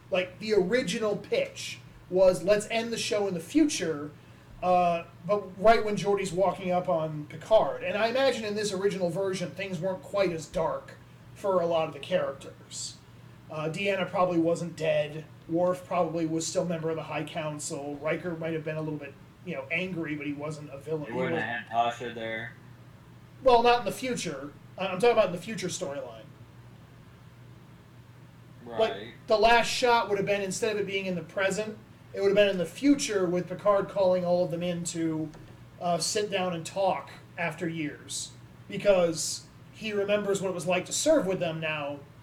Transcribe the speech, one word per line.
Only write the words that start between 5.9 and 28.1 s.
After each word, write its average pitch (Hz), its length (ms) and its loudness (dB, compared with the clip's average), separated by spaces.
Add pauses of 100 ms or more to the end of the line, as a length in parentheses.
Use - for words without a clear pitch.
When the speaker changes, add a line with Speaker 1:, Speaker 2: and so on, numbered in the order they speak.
Speaker 1:
Geordi's 190 360 0
walking 180 400 2
up 180 160 2
on 156 400 -2
Picard. 160 560 2
And 180 120 -2
I 220 120 2
imagine 240 360 2
in 208 120 -4
this 208 160 -2
original 185 380 0
version, 185 420 -2
things 190 260 -6
weren't 185 240 -4
quite 196 300 0
as 160 140 -6
dark 160 480 -4 (400)
for 185 260 2
a 165 60 2
lot 160 200 2
of 151 80 -8
the 143 60 -14
characters. - 960 -6 (560)
Uh, 156 180 -4
Deanna 190 420 -2
probably 180 280 2
wasn't 165 380 0
dead. 151 480 0 (240)
Worf 180 380 0
probably 165 400 0
was 160 180 -2
still 180 200 -2
a - 20 -4
member 160 240 -4
of 160 60 -2
the 151 80 -6
High 151 180 -4
Council. 147 800 -6
Riker 165 340 -4
might 165 180 -4
have 156 100 -4
been 156 140 -4
a - 20 -4
little 156 180 -4
bit, 143 160 -14 (300)
you 170 100 -8
know, 135 160 -6
angry, 165 460 -4
but 143 100 -8
he 147 60 -4
wasn't 147 400 -8
a 135 60 -12
villain. 151 280 -6
Speaker 2:
You 117 60 -10
Speaker 1:
He 120 60 -4
Speaker 2:
wouldn't 127 180 0
Speaker 1:
was 147 80 -2
Speaker 2:
have 117 240 -6
had 117 420 0
Tasha 113 40 -10
there. 113 400 -8 (880)
Speaker 1:
Well, 240 180 8
not 240 180 6
in 202 40 -6
the 185 80 -4
future. 180 580 -6 (260)
I, 190 120 -4
I'm 185 100 -6
talking 240 140 6
about 220 140 4
in 170 60 -4
the 175 80 -6
future 190 280 -8
storyline. 139 540 -8 (2500)